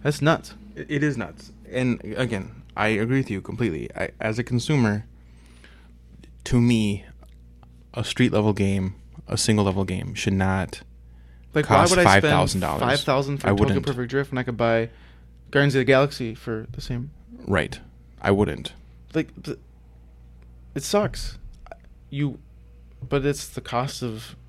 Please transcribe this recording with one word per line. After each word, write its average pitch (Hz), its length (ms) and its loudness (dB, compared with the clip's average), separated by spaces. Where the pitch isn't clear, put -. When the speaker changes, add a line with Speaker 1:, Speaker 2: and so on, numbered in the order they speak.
Speaker 1:
That's 147 200 -2
nuts. - 320 0
Speaker 2:
It, 127 160 -12
it 143 120 0
is 143 160 -2
nuts. 82 340 -10
And 127 300 -2
again, 113 460 -6
I 107 140 0
agree 113 300 0
with 131 120 -2
you 95 120 -4
completely. 92 520 -4
I, - 240 -6
as 110 200 -4
a 123 60 -4
consumer, 120 600 0
to 127 140 2
me, 110 460 2
a 120 100 -8
street 120 300 0
level 104 220 2
game, 98 400 0
a 101 100 -4
single 104 300 2
level 95 180 0
game 92 300 -6
should - 180 -2
not 95 480 -2
Speaker 1:
Like, 151 140 0
Speaker 2:
cost 196 260 6
Speaker 1:
why 185 60 4
would 180 80 8
I 202 40 10
spend 196 120 8
Speaker 2:
five 151 80 4
thousand - 300 2
dollars. - 220 -2
Speaker 1:
five 127 180 0
thousand 139 380 0
for 117 100 -2
Speaker 2:
I - 20 2
Speaker 1:
Tokyo 101 160 4
Speaker 2:
wouldn't. - 200 0
Speaker 1:
Perfect 123 240 -4
Drift 135 220 -2
when 131 60 -4
I 127 40 -2
could 120 140 -6
buy 113 320 2
Guardians 143 240 4
of 135 60 4
the 127 40 2
Galaxy 131 500 2
for 113 380 -8
the - 80 -12
same? 123 300 -8
Speaker 2:
Right. 82 320 -2
I 95 80 2
wouldn't. 98 420 0
Speaker 1:
Like, - 280 -4
th-, - 160 -10
it 139 80 -8
sucks. - 540 -2
You, 143 280 -4
but 139 200 0
it's 143 220 -2
the - 120 -10
cost 127 420 -4
of 113 320 -10